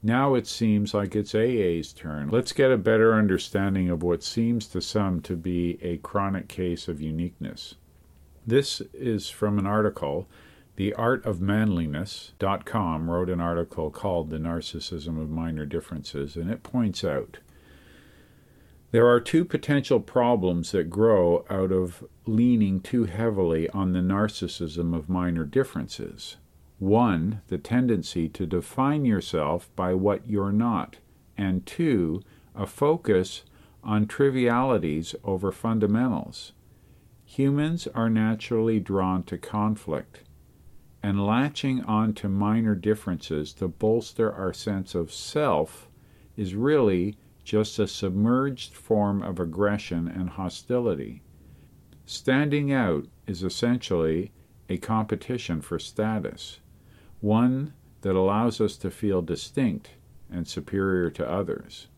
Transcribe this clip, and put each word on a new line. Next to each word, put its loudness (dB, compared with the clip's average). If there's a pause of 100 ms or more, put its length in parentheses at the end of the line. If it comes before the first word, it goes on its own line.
Now 4
it 0
seems 2
like 0
it's -2
A 4
A's 2
turn. -8
Let's 0
get 4
a 4
better 6
understanding 2
of -2
what 0
seems -2
to -6
some 0
to -4
be -2
a -4
chronic -4
case -4
of -6
uniqueness. -8 (720)
This 2 (120)
is -4
from 0
an 0
article. -2 (480)
The -2
Art 0
of -2
Manliness -2
dot 0
com -2
wrote 0
an -2
article -2
called -4
The -6
Narcissism -6
of -6
Minor -6
Differences, -8
and -6
it -8
points -2
out, -4 (1500)
"There 8
are 8
two 2
potential 2
problems 2
that 0
grow 4
out 0
of -2 (200)
leaning 4
too 0
heavily 0
on 0
the 0
narcissism -2
of -6
minor 0
differences. -4 (400)
One, 2
the -4
tendency 0
to -6
define -2
yourself 0
by 0
what 0
you're 0
not, 0 (400)
and -2
two, 0 (340)
a -4
focus 0 (400)
on 2
trivialities 2 (120)
over -2
fundamentals. 0 (720)
Humans 0
are 0
naturally 2
drawn 0
to -8
conflict, -4 (800)
and 0
latching 0
on 2
to -4
minor 2
differences -2
to -4
bolster 0
our -4
sense -6
of -2
self -2 (480)
is -4
really 4 (260)
just 0
a 2
submerged 0
form 0
of -6
aggression 0
and -4
hostility. -4 (840)
Standing 0
out 2 (220)
is -6
essentially 0 (380)
a -2
competition -4
for -6
status." -6 (600)
One 2 (280)
that 0
allows 2
us 0
to -4
feel 0
distinct -2 (400)
and -6
superior 0
to -4
others. -6 (100)